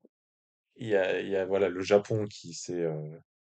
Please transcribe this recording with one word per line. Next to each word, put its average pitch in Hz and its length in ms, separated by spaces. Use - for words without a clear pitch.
il 113 120
y 101 80
a, 92 240
il 98 80
y 98 80
a, 95 100
voilà, 95 220
le 90 120
Japon 104 460
qui 85 280
s'est, 87 280
euh, 78 360